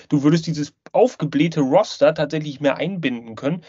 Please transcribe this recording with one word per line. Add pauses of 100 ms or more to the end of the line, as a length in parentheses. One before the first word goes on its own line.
du
würdest
dieses (180)
aufgeblähte
Roster
tatsächlich
mehr
einbinden
können,